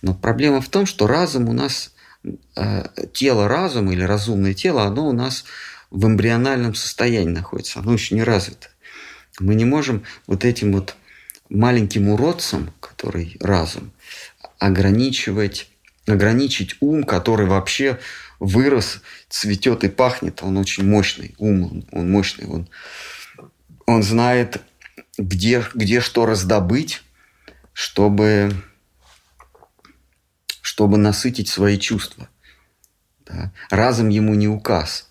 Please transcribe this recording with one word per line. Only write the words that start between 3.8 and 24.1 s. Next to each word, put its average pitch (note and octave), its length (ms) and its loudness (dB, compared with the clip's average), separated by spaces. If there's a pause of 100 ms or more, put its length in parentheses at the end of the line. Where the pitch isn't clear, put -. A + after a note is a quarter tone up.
или F2+ 100 0
разумное G2+ 500 0
тело, C#3 300 0
оно A2+ 240 0
у C3+ 60 0
нас B2+ 320 -4 (460)
в F#2+ 140 0
эмбриональном A#2 720 2
состоянии A2+ 560 -2
находится, - 480 -8
оно A2+ 140 0
еще G#2 220 0
не A2+ 80 2
развито. G#2+ 440 0 (720)
Мы F#2+ 160 2
не A2+ 100 4
можем C3 380 0 (240)
вот F#2+ 180 -2
этим G#2 280 2
вот F#2+ 220 -2 (540)
маленьким G#2+ 600 2
уродцем, G#2+ 680 -2
который - 600 -10
разум, F2 520 -2 (680)
ограничивать, G2+ 1080 0 (380)
ограничить G#2+ 760 2
ум, D3 220 2
который G#2 440 0
вообще A#2+ 520 0 (400)
вырос, A#2 640 2 (280)
цветет G#2 540 -2
и G2 60 2
пахнет, A#2+ 540 -2
он F#2+ 140 -2
очень G2 280 -2
мощный, G2+ 540 0
ум, G2+ 240 2
он, E2 280 -8
он F2 200 -2
мощный, G2 360 0
он, E2 220 -8 (1160)
он A#2 180 4
знает, A#2+ 580 0 (560)